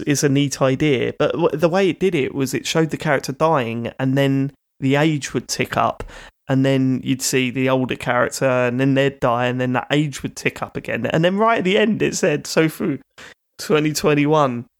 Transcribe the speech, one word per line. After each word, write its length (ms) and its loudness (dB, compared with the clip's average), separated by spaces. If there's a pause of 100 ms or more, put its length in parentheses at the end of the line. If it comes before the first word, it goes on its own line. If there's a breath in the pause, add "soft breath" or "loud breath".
it's 160 0
a 60 2
neat 340 0
idea. 560 0
But 140 0
w-, 240 0
the 120 2
way 200 2
it 100 -4
did 160 0
it 200 -2
was 200 -2
it 120 -4
showed 240 0
the 80 -4
character 340 -2
dying, 640 -2
and 180 0
then 360 2 (280)
the 160 2
age 380 0
would 140 -4
tick 300 -4
up, 260 -2 (440 loud breath)
and 160 2
then 400 2
you'd 180 -2
see 280 0
the 200 0
older 260 0
character, 500 -2
and 320 0
then 160 2
they'd 260 0
die, 260 0
and 140 -2
then 140 0
that 160 0
age 320 -2
would 140 -8
tick 260 -4
up 140 -10
again. 300 -4
And 180 2
then 140 2
right 200 2
at 60 -4
the 140 2
end, 240 2
it 140 0
said, 300 0
"So 220 2
through 300 -4 (600 loud breath)
twenty 360 0
twenty-one," 720 2 (120)